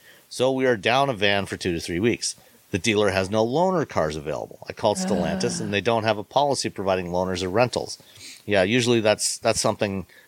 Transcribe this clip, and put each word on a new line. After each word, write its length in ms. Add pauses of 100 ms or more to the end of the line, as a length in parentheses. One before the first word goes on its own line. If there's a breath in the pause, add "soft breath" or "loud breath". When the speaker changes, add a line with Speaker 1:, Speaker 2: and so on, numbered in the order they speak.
(300 loud breath)
Speaker 1:
So 220
we 140
are 120
down 320
a 40
van 320
for 120
two 160
to 60
three 200
weeks. 360 (360 soft breath)
The 80
dealer 320
has 180
no 160
loaner 420
cars 280
available. 520
I 60
called 240
Stellantis, 600
Speaker 2:
Ugh. 40
Speaker 1:
and 120
they 80
don't 240
have 120
a 60
policy 460
providing 420
loaners 320
or 60
rentals." 500 (460 loud breath)
Yeah, 180
usually 380
that's, 360
that's 240
something 460 (200 soft breath)